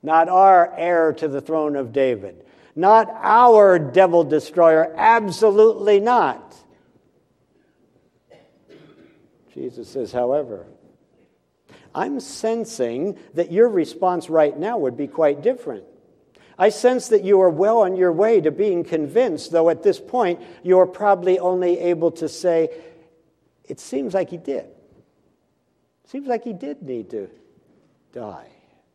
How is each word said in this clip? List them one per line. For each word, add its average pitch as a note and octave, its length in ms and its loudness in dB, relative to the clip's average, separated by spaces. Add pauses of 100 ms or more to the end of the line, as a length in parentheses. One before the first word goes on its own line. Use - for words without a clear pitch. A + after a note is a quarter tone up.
Not D#3+ 260 2
our F#3 480 4
heir E3 360 0
to D#3+ 160 -6
the C#3 120 -6
throne D3+ 360 -4
of B2+ 160 -8
David. A2+ 520 -4 (300)
Not G3+ 340 4 (140)
our G#3+ 560 6
devil E3+ 460 2
destroyer. D#3+ 720 2
Absolutely G#3 1040 2
not." G3+ 560 -2 (3000)
Jesus B2 320 -12
says, B2 240 -10
"However, B2 560 -4 (1300)
I'm B3+ 260 -8
sensing G3+ 960 -8 (180)
that E3 160 -4
your G#3+ 180 2
response F3+ 600 -4
right D3+ 260 2
now G#3+ 220 -6
would B2+ 180 -4
be C#3+ 120 -8
quite C#3+ 340 -2
different. D#3 420 -6 (720)
I F#3+ 120 2
sense B3 400 0
that G#3+ 160 2
you F#3+ 160 4
are F#3 100 4
well G3 280 0
on F#3+ 180 0
your F#3 160 0
way G#3 280 2
to D#3 100 0
being F3 340 -2
convinced, D#3+ 680 -4
though E3 160 2
at D#3+ 140 -2
this G3 160 0
point G3 420 -4 (220)
you F3+ 160 4
are F3+ 80 6
probably F#3 520 0
only F3+ 400 -2
able E3+ 340 -2
to E3 160 -8
say, E3 400 -2 (960)
'It - 160 -16
seems B3+ 320 -8
like F#3 180 -4
he F3 60 -14
did. B3 300 -10 (1400)
Seems C#4 240 -14
like A#3 160 -4
he A#3 80 -10
did C#4 300 -14
need B2 280 -10
to G2+ 180 -10 (840)
die G#2 380 -18 (440)